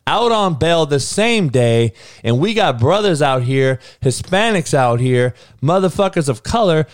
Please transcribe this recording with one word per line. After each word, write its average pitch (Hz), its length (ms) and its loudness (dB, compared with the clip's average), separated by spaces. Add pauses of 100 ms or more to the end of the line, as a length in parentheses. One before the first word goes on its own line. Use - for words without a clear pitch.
out 220 240 0
on 196 240 0
bail 160 300 0
the 139 160 -2
same 214 480 -2
day, 117 420 2 (320)
and 120 160 0
we 208 140 -2
got 165 260 0
brothers 170 420 2
out 131 220 0
here, 131 360 0 (220)
Hispanics 185 720 -2
out 123 280 2
here, 123 340 0 (260)
motherfuckers 180 680 0
of 117 140 -6
color 180 500 0